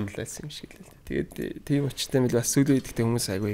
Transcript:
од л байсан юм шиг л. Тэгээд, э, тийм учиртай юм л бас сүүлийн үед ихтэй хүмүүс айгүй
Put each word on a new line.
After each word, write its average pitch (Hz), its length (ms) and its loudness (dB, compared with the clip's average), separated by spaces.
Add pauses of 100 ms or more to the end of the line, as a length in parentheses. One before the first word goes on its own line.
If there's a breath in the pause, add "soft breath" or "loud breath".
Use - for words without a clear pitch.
од 98 80 -4
л - 80 -8
байсан - 260 -10
юм 151 60 -12
шиг - 240 -14
л. - 80 -20 (240)
Тэгээд, - 320 -2
э, - 240 -6
тийм 143 240 0
учиртай - 320 -2
юм 123 80 4
л 113 100 2
бас 117 140 2
сүүлийн 139 260 6
үед - 100 -2
ихтэй - 160 0
хүмүүс 117 280 2
айгүй 104 220 0